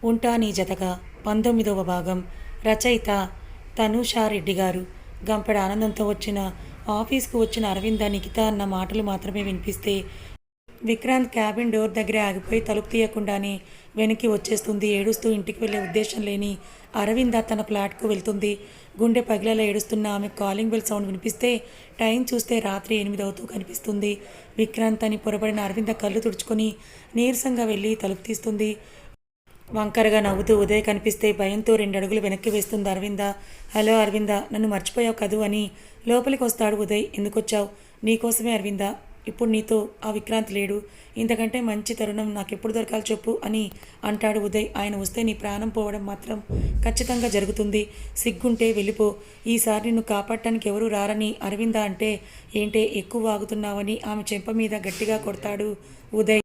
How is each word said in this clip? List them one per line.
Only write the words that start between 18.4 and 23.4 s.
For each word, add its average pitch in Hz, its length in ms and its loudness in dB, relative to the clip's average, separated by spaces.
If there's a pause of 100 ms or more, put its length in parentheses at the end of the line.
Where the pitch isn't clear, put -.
గుండె 233 200 6
పగిలేలా 220 420 2
ఏడుస్తున్న 208 440 0
ఆమె 202 200 -2
కాలింగ్ 202 420 -2
బెల్ 220 120 0
సౌండ్ 208 240 -2
వినిపిస్తే, 226 560 -2 (380)
టైమ్ 233 340 2
చూస్తే 233 260 0
రాత్రి 202 360 -2
ఎనిమిది 202 280 -2
అవుతూ 196 220 -6